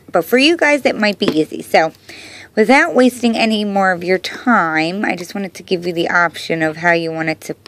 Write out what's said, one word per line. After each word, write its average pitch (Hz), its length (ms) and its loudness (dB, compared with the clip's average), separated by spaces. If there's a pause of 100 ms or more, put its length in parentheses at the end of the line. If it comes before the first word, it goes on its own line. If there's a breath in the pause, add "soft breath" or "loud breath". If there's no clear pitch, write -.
But 170 140 0
for 240 140 0
you 302 180 4
guys, 294 300 2
it 220 100 0
might 208 240 -2
be - 60 -2
easy. 151 360 -2
So 160 300 2 (640 loud breath)
without 269 400 4
wasting 240 400 2
any 220 300 0
more 196 260 0
of 175 140 -4
your 185 140 2
time, 175 840 0
I 185 140 -4
just 175 180 -14
wanted 196 200 -8
to - 80 -18
give 175 220 -4
you 180 60 -2
the 170 180 -2
option 165 520 -2
of 156 160 -2
how 170 160 2
you 165 180 -2
wanted 160 300 -6
to - 140 -10 (120)